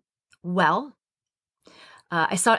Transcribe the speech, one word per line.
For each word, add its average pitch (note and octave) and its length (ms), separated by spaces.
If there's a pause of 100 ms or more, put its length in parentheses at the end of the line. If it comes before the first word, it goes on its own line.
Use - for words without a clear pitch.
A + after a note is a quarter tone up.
(440)
well. F3+ 500 (1160)
Uh, E3 200
I - 60
saw, A3+ 240